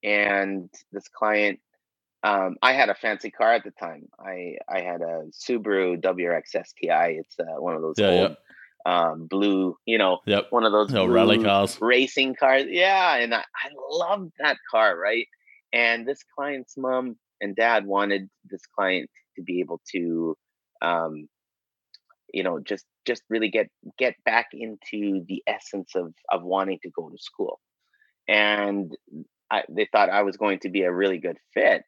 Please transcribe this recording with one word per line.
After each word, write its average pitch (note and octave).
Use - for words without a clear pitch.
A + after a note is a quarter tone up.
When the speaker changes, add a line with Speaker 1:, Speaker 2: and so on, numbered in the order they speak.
Speaker 1:
And G2
this G2+
client, G#2
um, F#2+
I B2+
had B2+
a G2
fancy G#2+
car A2+
at A2
the G#2
time. D#2+
I, F2+
I F#2+
had F2
a E2
Subaru G2
W F2+
R E2+
X -
S -
T E2+
I. E2
It's, D#2+
uh, D#2+
one E2
of D#2+
those D#2+
Speaker 2:
Yeah, G2+
yeah. F2+
Speaker 1:
old, -
um, E2
blue, F#2+
you A2+
know, F#2+
Speaker 2:
Yep. G2+
Speaker 1:
one A#2
of A2
those G#2
Speaker 2:
No, G2+
rally G2+
Speaker 1:
blue A2+
Speaker 2:
cars. G2
Speaker 1:
racing B2+
cars. C3+
Yeah, F3+
and A#2+
I, A2
I -
loved F3
that C#3+
car, A2
right? G#2+
And A#2
this C#3
client's C#3
mom B2+
and G2+
dad A2+
wanted G2
this F#2+
client F#2
to F#2+
be F2
able E2+
to, E2
um, D#2+
you F#2
know, F2
just, -
just A#2
really A2
get, G#2+
get B2
back A2+
into G#2
the F#2+
essence G#2
of, E2+
of F2
wanting F#2+
to F2
go -
to F2
school. -
And G2+
I, G#2+
they G2+
thought G2+
I G2+
was G2
going G2+
to G2
be F#2+
a F2+
really F#2+
good E2
fit. -